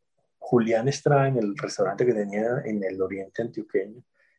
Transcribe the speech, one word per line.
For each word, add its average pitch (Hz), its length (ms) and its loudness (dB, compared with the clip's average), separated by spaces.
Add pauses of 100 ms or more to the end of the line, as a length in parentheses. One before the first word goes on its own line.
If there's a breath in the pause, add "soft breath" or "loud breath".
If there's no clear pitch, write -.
(380)
Julián 117 500 2
Estrada 139 400 4
en 131 100 0
el 101 180 -2
restaurante 101 480 -2
que 123 100 4
tenía 107 500 -2
en 107 200 -4
el 92 160 -4
oriente 95 420 -6
antioqueño, 107 600 -6 (360)